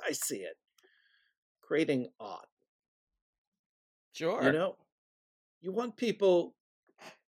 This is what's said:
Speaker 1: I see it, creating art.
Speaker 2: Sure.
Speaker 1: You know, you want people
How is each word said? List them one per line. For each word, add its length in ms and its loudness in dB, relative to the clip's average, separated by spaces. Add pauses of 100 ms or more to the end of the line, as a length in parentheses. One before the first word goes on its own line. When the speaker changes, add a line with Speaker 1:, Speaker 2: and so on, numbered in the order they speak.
Speaker 1:
I 60 -2
see 260 -4
it, 200 -10 (1040)
creating 480 0 (100)
art. 260 -14 (1700)
Speaker 2:
Sure. 300 0
Speaker 1:
You 80 4
know, 240 0 (880)
you 100 -8
want 240 -4
people 600 4 (720)